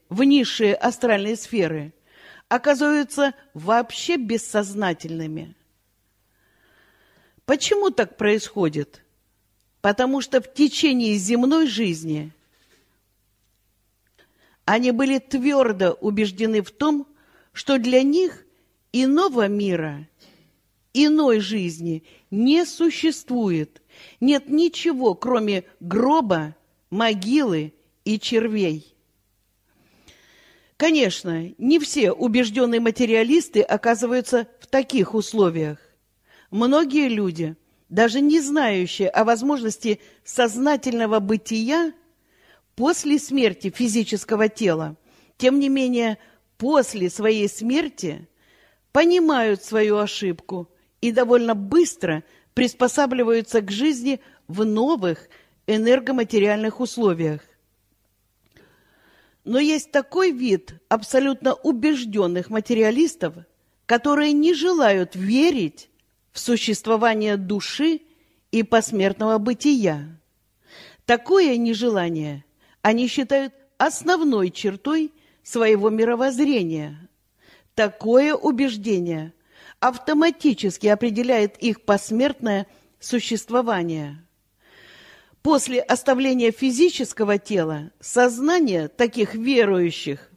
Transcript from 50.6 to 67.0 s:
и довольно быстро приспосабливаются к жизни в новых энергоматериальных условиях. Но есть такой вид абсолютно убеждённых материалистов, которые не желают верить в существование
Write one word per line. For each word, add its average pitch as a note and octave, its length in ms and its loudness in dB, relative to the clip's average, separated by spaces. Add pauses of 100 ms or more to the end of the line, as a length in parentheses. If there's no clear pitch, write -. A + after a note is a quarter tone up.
и A#3 120 -2
довольно A#3 420 2
быстро G3 680 -2 (300)
приспосабливаются A#3+ 1040 0
к G3 100 -8
жизни B3+ 500 -2 (280)
в F#3+ 160 -4
новых A3 640 -2 (380)
энергоматериальных A3 1120 0
условиях. E3 640 -2 (2000)
Но A#3+ 140 0
есть D4+ 320 0
такой E4 420 0
вид B3 420 -2 (140)
абсолютно C4 640 0
убеждённых A3 960 -2
материалистов, A3 840 0 (520)
которые D4 460 2
не D4+ 200 4
желают C4+ 640 2
верить A3 720 0 (440)
в - 60 -16
существование A3 1000 0